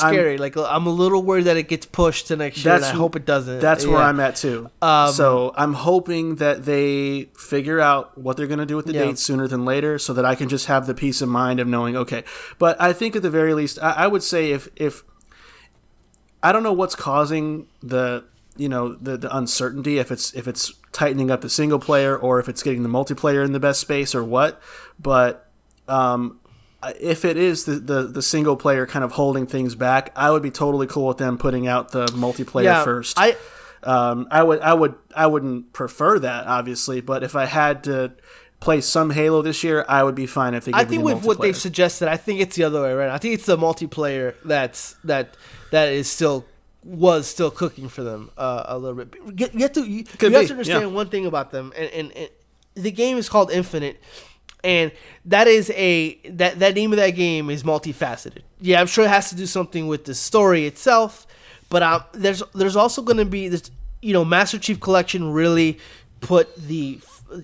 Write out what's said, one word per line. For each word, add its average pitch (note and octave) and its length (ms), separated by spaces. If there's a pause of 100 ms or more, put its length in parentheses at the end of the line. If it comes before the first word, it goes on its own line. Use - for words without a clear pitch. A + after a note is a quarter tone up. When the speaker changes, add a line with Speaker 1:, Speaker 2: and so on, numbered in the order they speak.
Speaker 1:
I'm D#3+ 120
Speaker 2:
scary. E3 260
Like, C#3 180
I'm D#3 300
a E3+ 40
little F#3 320
worried F#3 220
that F3 120
it D#3 120
gets D#3+ 180
pushed - 420
to D#3+ 80
next D3 280
year, E3 100
and D#3 100
I C3+ 40
Speaker 1:
that's D3 100
Speaker 2:
hope E3 160
it D3 120
doesn't. B2+ 340
Speaker 1:
that's D3+ 260
where D3+ 140
Speaker 2:
Yeah. D3 80
Speaker 1:
I'm C#3+ 100
at C3+ 180
too. A#2+ 320 (140)
Speaker 2:
Um, D3+ 300
Speaker 1:
So B2+ 440
I'm D3 180
hoping E3 600
that C#3+ 280
they C#3 720
figure D3 440
out C#3+ 380
what B2+ 180
they're D3 120
gonna D3+ 180
do D3 100
with D3+ 100
the D#3+ 80
Speaker 2:
Yeah. C#3+ 100
Speaker 1:
date C#3 140
sooner C3+ 280
than B2+ 180
later, D3 340
so C#3 160
that B2+ 100
I B2+ 100
can C3 140
just C3+ 180
have C3+ 200
the C3 80
peace C3+ 280
of B2+ 60
mind B2+ 320
of B2 80
knowing, A#2+ 280
okay. A#2+ 280 (340)
But E3+ 220
I F3 120
think G#3+ 220
at G#3+ 80
the F3+ 80
very D#3+ 240
least, D3+ 280
I, D#3+ 100
I E3+ 160
would G3+ 140
say D#3+ 300
if, C#3 240
if, - 280 (1400)
I E3+ 100
don't A3 100
know A3 100
what's F#3 220
causing D3+ 720 (160)
the, B2 420 (320)
you C#3+ 120
know, B2 320
the, C3 160
the B2 200
uncertainty, C3 600
if B2+ 140
it's, - 220
if B2 120
it's - 260 (200)
tightening C3+ 380
up B2+ 100
the - 100
single D3+ 280
player C#3 380
or B2+ 220
if B2 100
it's - 140
getting B2+ 200
the A#2 60
multiplayer C#3 560
in C#3 80
the C#3 80
best C#3 200
space C#3+ 340
or B2 80
what, B2+ 380 (400)
but, B2+ 480 (400)
um, B2 500 (640)
if E3 240
it E3 140
is F3 260
the, D3 120
the, C3+ 260
the C3+ 200
single D3+ 340
player C3 300
kind C3+ 180
of A#2+ 80
holding C#3 340
things B2+ 280
back, B2+ 400
I D3 160
would D3+ 120
be C#3+ 80
totally C#3+ 360
cool C3+ 220
with B2+ 80
them B2+ 220
putting B2+ 280
out B2 260
the B2+ 160
multiplayer B2 560
Speaker 2:
Yeah, E3+ 200
Speaker 1:
first. B2 340
Speaker 2:
I A3+ 180 (460)
Speaker 1:
Um, B2 480
I D#3 120
would, D#3+ 180
I D#3+ 140
would, D#3 200 (220)
I D#3+ 100
wouldn't C3+ 460
prefer E3+ 460
that, B2 280
obviously, B2 540
but C3 220
if B2+ 120
I C3+ 120
had D3 380
to C3 280 (480)
play D#3+ 200
some D#3+ 300
Halo D#3 320
this D3+ 220
year, D#3 240
I C3+ 140
would C3+ 120
be C3 120
fine B2+ 280
if A#2 100
they - 80
Speaker 2:
I A#3+ 120
Speaker 1:
gave A3+ 60
me A#3 60
Speaker 2:
think D#4 120
Speaker 1:
the C4+ 80
Speaker 2:
with F#3 80
what A3 160
they've G3 140
Speaker 1:
multiplayer. F#3 40
Speaker 2:
suggested, F3 500
I D#3+ 80
think G3 240
it's F#3 160
the F3 80
other D3+ 180
way C3+ 100
around. C3+ 180
I C3+ 80
think A3+ 160
it's G#3+ 120
the F3 120
multiplayer D3+ 760 (100)
that's, C#3 500 (100)
that, C#3 320 (340)
that D#3 200
is C#3 180
still, C#3+ 380 (360)
was E3+ 440
still D#3+ 240
cooking C3+ 400
for - 120
them, A2 360
uh, B2+ 300
a B2+ 100
little B2+ 260
bit. - 140 (200)
You, B3 140
you A3+ 80
have C#4 120
to, C#4+ 120
you, G#3+ 200
Speaker 1:
Could - 280
Speaker 2:
you B3+ 60
have C#4+ 60
Speaker 1:
be, - 40
Speaker 2:
to C#4+ 60
understand F#3 280
Speaker 1:
yeah. G#3 40
Speaker 2:
one G3 240
thing F#3+ 160
about D3+ 240
them, C3 260
and, D#3+ 140
and, D#3 260
and D3+ 120 (460)
the G3 160
game B3 280
is A3 100
called G#3 220
Infinite, E3 500 (600)
and E3+ 300 (340)
that G3+ 200
is A3 300
a, F3 380 (160)
that, F3+ 300
that G3 140
name G#3+ 200
of - 20
that G3 140
game E3+ 400
is C#3+ 140
multifaceted. D3+ 720 (240)
Yeah, F3+ 180
I'm F3+ 60
sure A3 180
it G#3+ 40
has G3 200
to F3 80
do F#3 80
something E3+ 440
with D3+ 180
the C3+ 80
story F#3 520
itself, A3+ 600 (440)
but, F3 120
um, E3 300
there's, G3 300 (120)
there's F#3+ 220
also A#3 260
gonna A3+ 240
be F#3+ 220
this, F3 220 (300)
you G#3+ 120
know, F3 120
Master F#3 340
Chief G3+ 220
Collection F3 520
really D#3+ 460 (420)
put - 360
the D3 460
f-, - 200 (220)